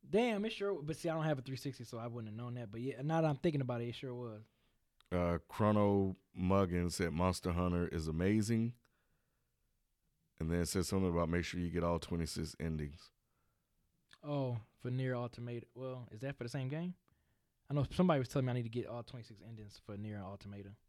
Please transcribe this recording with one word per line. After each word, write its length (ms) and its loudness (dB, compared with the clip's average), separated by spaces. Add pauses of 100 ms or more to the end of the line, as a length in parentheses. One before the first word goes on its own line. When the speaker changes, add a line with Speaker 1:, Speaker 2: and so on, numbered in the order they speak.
(100)
Speaker 1:
Damn, 340 2
it 80 -2
sure 200 -4
w-, 140 -4
but 100 -4
see, 120 -4
I 60 0
don't 100 0
have 140 2
a 40 -8
three 140 -6
sixty, 280 -8
so 120 -10
I 100 -6
wouldn't 280 -8
have 40 -8
known 180 -6
that. 140 -8
But 120 -8
yeah, 200 -4
now 200 2
that 60 6
I'm 80 2
thinking 260 2
about 180 -2
it, 80 -2
it 60 -6
sure 200 -10
was. 280 -10 (680)
Speaker 2:
Uh, 280 2 (100)
Chrono 680 4 (220)
Muggin 540 4
said, 220 0
"Monster 360 2
Hunter 380 2
is 200 -2
amazing." 680 2 (1600)
And 120 0
then 100 2
it 80 0
said 160 2
something 240 2
about 220 2
make 160 2
sure 120 -6
you 120 0
get 120 0
all 160 4
twenty-six 600 -4
endings. 400 -4 (1200)
Speaker 1:
Oh, 360 -2 (240)
for 80 -2
Nier 240 0
Automata. 500 -6 (100)
Well, 380 -8
is 80 -12
that 160 -6
for 80 -6
the 60 -4
same 180 -2
game? 240 -4 (800)
I 40 -2
know 200 4
somebody 240 6
was 100 0
telling 160 0
me 60 0
I 60 0
need 80 -2
to 40 -6
get 180 -4
all 160 -8
twenty-six 460 -16
endings 380 -16
for 100 -8
Nier 260 -6
Automata. 500 -12 (160)